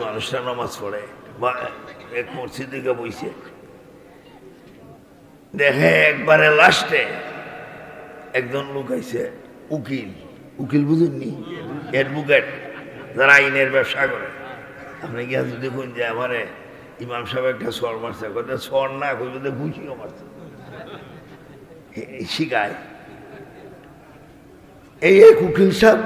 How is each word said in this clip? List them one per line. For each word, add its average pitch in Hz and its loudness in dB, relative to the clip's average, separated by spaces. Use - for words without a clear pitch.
মানুষরা 110 -6
নামাজ 120 -6
পড়ে, 104 -6
বা 127 0
এক 120 -4
মসজিদে 131 -10
গিয়ে 127 0
বইছে। 117 -8
দেখে 143 4
একবারে 156 6
লাস্টে 156 4
একজন 131 -4
লোক 131 -6
আইছে, 120 -4
উকিল, 131 -6
উকিল 143 0
বুঝেননি? 143 0
অ্যাডভোকেট, 139 2
যারা 135 8
আইনের 139 6
ব্যবসা 135 2
করে। 113 -6
আপনি 123 -8
গিয়া 131 -2
যদি 123 -8
কোন 127 -8
যে, 120 -4
"আমারে 120 -4
ইমাম 120 -8
সাহেব 127 -4
একটা 120 -2
চর 113 -4
মারছে", 110 -10
কইতে, 120 -4
"চর 135 -2
না, 139 -4
কইবে 127 -8
যে 139 -4
ঘুষিও 139 -8
মারছে।" 107 -16
এ-, - -12
এই 135 -12
শিখায়। 120 -2
এই 180 6
এক - 12
উকিল 185 4
সাহেব - 6